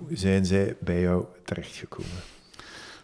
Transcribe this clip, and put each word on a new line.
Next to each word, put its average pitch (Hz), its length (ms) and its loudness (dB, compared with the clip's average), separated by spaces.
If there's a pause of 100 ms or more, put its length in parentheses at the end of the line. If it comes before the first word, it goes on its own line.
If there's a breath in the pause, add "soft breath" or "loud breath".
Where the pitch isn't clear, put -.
zijn 98 380 4
zij 98 340 2
bij 87 200 0
jou 90 240 4 (200)
terechtgekomen? - 680 -8 (920 loud breath)